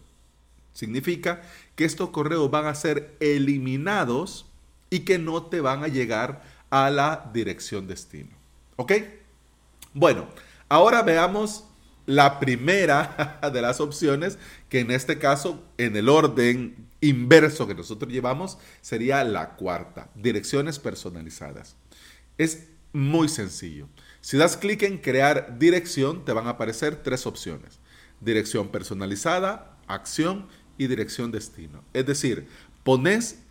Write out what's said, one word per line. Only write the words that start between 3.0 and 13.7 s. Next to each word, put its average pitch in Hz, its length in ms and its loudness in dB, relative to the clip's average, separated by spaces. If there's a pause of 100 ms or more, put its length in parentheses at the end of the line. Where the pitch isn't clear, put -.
eliminados 143 1300 0 (420)
y 185 120 -2
que 185 180 2
no 165 240 -4
te 170 180 -4
van 135 220 0
a 156 40 -4
llegar 127 540 -2 (280)
a 135 200 4
la 143 440 0
dirección 98 540 -6
destino. - 440 -16 (440)
¿Ok? 123 160 -4 (1080)
Bueno, 135 300 4 (400)
ahora 214 360 8
veamos 190 600 2 (420)
la 139 360 6
primera 143 1000 0
<laughs> 143 120 -2
de 123 80 -2
las 123 180 0